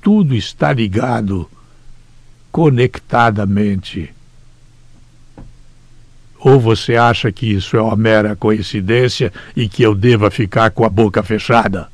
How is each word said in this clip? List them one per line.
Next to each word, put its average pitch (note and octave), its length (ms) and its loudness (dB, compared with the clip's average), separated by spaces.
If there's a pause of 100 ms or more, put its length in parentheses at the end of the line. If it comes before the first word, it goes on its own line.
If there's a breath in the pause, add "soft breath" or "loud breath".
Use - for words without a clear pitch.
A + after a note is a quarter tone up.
tudo G3 320 2
está C#3+ 360 -4
ligado, A2+ 760 -2 (1040 soft breath)
conectadamente. G#2+ 1600 -2 (2250)
Ou C3+ 220 4
você A2+ 340 0
acha A#2 380 2
que - 140 -8
isso G2+ 280 -2
é A2+ 60 2
uma G#2+ 160 0
mera G#2+ 400 2
coincidência G#2+ 960 -2 (240 loud breath)
e A2 100 -2
que G2+ 160 -2
eu A2 120 4
deva G#2 360 2
ficar A2 400 0
com A#2 140 0
a A2 60 0
boca G#2 320 0
fechada? G#2+ 720 -2